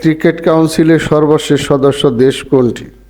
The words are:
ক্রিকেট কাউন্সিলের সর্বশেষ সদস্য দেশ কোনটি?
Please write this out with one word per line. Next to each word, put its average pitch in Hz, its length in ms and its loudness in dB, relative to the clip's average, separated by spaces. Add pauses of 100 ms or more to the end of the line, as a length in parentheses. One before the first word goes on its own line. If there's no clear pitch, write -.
ক্রিকেট 160 440 0
কাউন্সিলের 160 640 2
সর্বশেষ 151 500 0 (120)
সদস্য 139 320 0 (200)
দেশ 131 140 2 (140)
কোনটি? 123 360 0 (220)